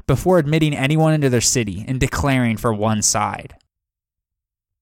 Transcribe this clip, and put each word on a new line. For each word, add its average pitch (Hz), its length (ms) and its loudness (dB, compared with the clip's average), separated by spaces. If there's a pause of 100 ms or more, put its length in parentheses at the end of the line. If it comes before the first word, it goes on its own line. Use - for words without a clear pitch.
before 170 320 2
admitting 151 380 2
anyone 156 380 2
into 143 180 2
their 117 100 2
city 104 460 -2
and 127 120 -4
declaring 127 580 0
for 117 140 -2
one 107 300 0
side. - 540 -4 (1300)